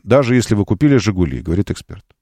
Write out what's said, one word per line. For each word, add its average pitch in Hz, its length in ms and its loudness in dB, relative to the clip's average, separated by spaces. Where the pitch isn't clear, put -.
даже 127 320 2
если 117 180 0
вы 101 100 2
купили 139 320 2
«Жигули», 90 440 -2
говорит 87 320 -2
эксперт. - 320 -16